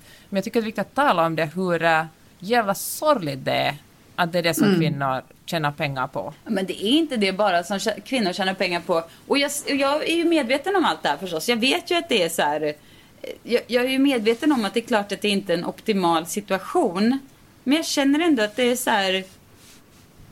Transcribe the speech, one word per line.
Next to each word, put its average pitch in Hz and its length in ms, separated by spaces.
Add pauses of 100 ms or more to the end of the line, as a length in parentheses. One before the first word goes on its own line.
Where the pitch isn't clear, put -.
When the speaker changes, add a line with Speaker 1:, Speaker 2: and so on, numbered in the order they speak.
(300)
Speaker 1:
men 196 80
jag 190 60
tycker 233 160
det 220 40
är - 20
viktigt 214 160
att - 140
tala 220 300
om 165 100
det, 160 100
hur, 170 380
eh, 165 200 (360)
jävla 202 360
sorgligt 165 720
det 131 60
är 135 240 (400)
att 170 160
det 180 80
är 165 40
det 165 100
som 202 140
Speaker 2:
Mm. 185 120
Speaker 1:
kvinnor 139 420 (240)
tjänar 151 260
pengar 139 360
på. 123 260 (120)
Speaker 3:
Men 196 200
det 165 200
är 214 40
inte 294 280
det 190 160
bara 185 300
som 196 160
tjä-, 214 260
kvinnor 214 280
tjänar 190 200
pengar 175 260
på. 170 240 (240)
Och 233 100
jag 285 100
s-, - 220
och 285 60
jag 277 340
är 330 60
ju 339 100
medveten 302 500
om 311 100
allt 170 180
det 160 60
här 240 80
förstås. 175 320
Jag 240 80
vet 277 340
ju 349 40
att 339 140
det 208 140
är 165 60
så - 120
här, 151 220
eh, 147 100 (680)
jag, 233 240
jag 247 180
är 262 40
ju 262 100
medveten 262 520
om 233 140
att 190 80
det 233 60
är 226 80
klart 202 240
att 190 100
det 208 80
inte 196 240
är 170 40
en 175 80
optimal 170 600
situation. 208 960 (440)
Men 269 140
jag 320 80
känner 277 340
ändå 302 240
att 208 120
det 254 80
är 247 120
så 254 140
här, 190 340 (1080)